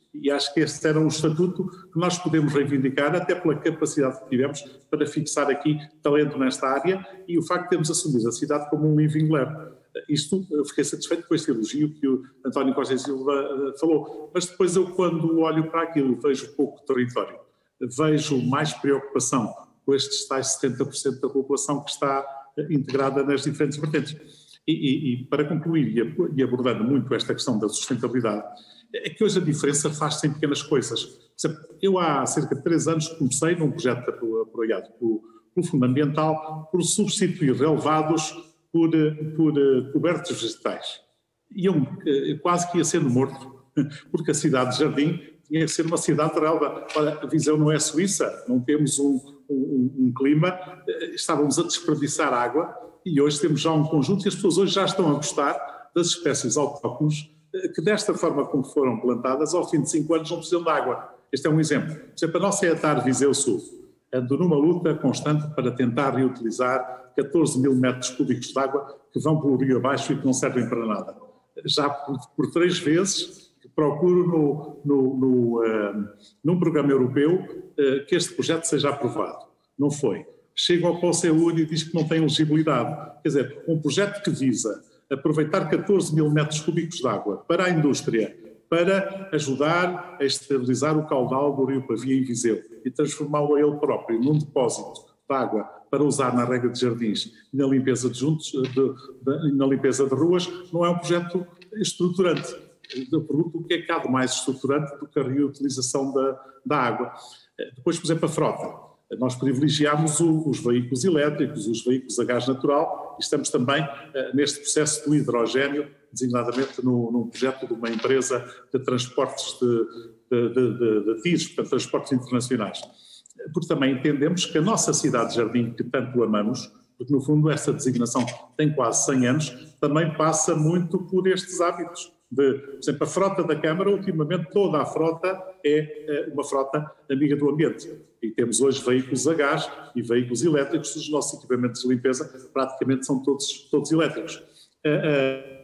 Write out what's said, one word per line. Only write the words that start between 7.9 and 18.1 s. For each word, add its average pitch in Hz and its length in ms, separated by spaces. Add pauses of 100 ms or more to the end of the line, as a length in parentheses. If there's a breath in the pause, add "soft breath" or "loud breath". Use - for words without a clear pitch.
assumido 127 380
a 117 40
cidade 147 380
como 156 200
um 151 80
living 151 300
lab. - 480 (320)
Isto, 185 420
eu 147 140
fiquei - 200
satisfeito - 420
com - 80
este 151 160
elogio 143 440
que 139 140
o 131 140 (220 loud breath)
António 131 300
Costa 131 200
e 123 40
Silva, 135 340
eh, 139 460
falou. - 560
Mas 180 120
depois 175 300
eu, 185 140
quando 165 480
olho 160 320
para 165 120
aquilo, 139 380
vejo 135 340
pouco - 300
território. 123 540 (420)
Vejo 143 600